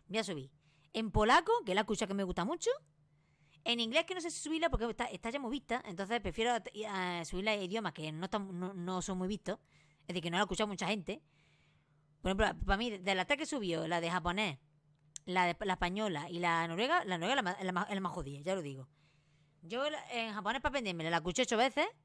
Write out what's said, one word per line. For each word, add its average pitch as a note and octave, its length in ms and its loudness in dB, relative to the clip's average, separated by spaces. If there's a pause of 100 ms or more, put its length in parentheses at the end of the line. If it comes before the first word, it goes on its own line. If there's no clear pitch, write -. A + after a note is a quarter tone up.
Voy G3+ 100 -2
a G#3+ 60 2
subir D3 260 -6 (420)
en A3+ 180 -2
polaco, C4+ 420 6 (120)
que F#3 100 0
la G#3 80 4
escucha G3+ 240 0
que G3 80 -2
me G3 100 0
gusta F3+ 200 0
mucho. E4+ 260 0 (960)
En A#3 160 0
inglés, B3+ 240 2
que F#4 100 -6
no F4+ 60 -4
sé E4+ 100 -4
si - 100 -8
subirla D#4+ 300 0
porque A#3+ 180 0
está, A#3 180 -4
está A3+ 240 -8
ya A3+ 80 -2
muy B3 120 -6
vista. C4 360 -4
Entonces G3 340 -2
prefiero G#3+ 320 0
a-, G3 680 -2
a E3 40 -4
subirla G#3 300 0
en G3+ 80 -2
idiomas F#3+ 300 -2
que D#3 200 -6
no D#3+ 120 -6
están, G3 340 -4
no, F#3 160 -4
no F3+ 280 -4
son F#3 160 -4
muy F#3 100 0
vistos. G3+ 300 -4 (440)
Es - 60 -20
decir, F3 140 -4
que E3+ 80 -2
no F3 60 0
la G3+ 60 6
ha - 20 4
escuchado G#3 240 0
mucha F#3 180 -4
gente. G3+ 360 -4 (1000)
Por F#3 100 0
ejemplo, G3 360 2
para G3 100 4
mí, A#3 140 0
de F#3+ 240 0
las F#3 120 2
tres C#4+ 120 4
que D4+ 80 -2
subió, E3+ 400 0
la E3+ 140 2
de E3 100 0
japonés, F3 480 0 (680)
la F3+ 200 4
de, E3+ 140 2
la F#3+ 140 2
española F3+ 560 -2
y E3+ 80 -6
la E3+ 280 2
noruega, A#3 380 2
la F#3 140 0
noruega F#3 140 2
es C#4 40 2
la C4 60 2
más, F#3+ 220 -2
la F#3 80 0
más, F#3 180 0
la G3 100 -2
más F3+ 120 0
jodida, C#3+ 280 -6
ya F3+ 140 -2
lo F3+ 80 -2
digo. C3+ 260 -10 (720)
Yo A#3+ 280 -2
la, D4+ 80 -4 (140)
en A3+ 200 -2
japonés G#3+ 300 -2
para C#4+ 80 0
aprenderme F#3 400 -2
la E3+ 60 4
escuché E3+ 260 0
ocho A#3 140 2
veces C4+ 300 4 (180)